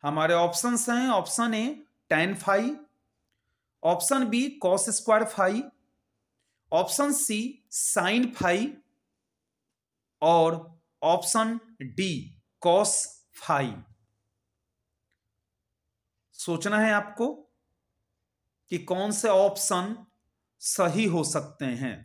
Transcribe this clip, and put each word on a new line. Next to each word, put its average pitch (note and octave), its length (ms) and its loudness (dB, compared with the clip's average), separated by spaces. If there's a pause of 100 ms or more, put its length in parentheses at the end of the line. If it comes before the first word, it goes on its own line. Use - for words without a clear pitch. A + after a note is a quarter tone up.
हमारे D#3 300 0
ऑप्शंस G3 560 0
हैं, B3 200 0
ऑप्शन A3+ 440 0
ए A3 140 -2 (420)
टैन E3 260 2
फाई, G#3+ 400 0 (1080)
ऑप्शन G#3 420 2
बी A#3+ 400 -2
cos F#3+ 240 2
स्क्वायर A3 360 2
फाई, G#3 380 -2 (1080)
ऑप्शन F#3+ 420 0
सी G#3+ 260 -2 (340)
sine G#3 640 0
फाई F#3+ 320 0 (1500)
और E3 380 4 (420)
ऑप्शन A3 580 0 (220)
डी D#3+ 600 -6 (200)
cos F#3+ 320 4 (440)
फाई। C3+ 360 -2 (2500)
सोचना F#3+ 440 -2
है A3 140 4
आपको A3 400 -2 (1400)
कि F3 80 -4
कौन F#3+ 340 -4
से A3 160 0
ऑप्शन G3 680 2 (680)
सही F3+ 440 0
हो E3+ 180 0
सकते C#3+ 420 -6
हैं। B2 400 -6